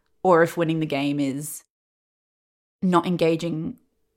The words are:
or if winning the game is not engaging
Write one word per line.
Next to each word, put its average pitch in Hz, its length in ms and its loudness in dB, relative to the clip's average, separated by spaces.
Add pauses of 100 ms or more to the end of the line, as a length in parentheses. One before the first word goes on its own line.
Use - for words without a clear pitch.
(240)
or 170 180 6
if 165 160 0
winning 160 220 0
the 156 80 -2
game 143 320 -2
is 139 440 -6 (1200)
not 180 240 2
engaging 165 720 -2 (380)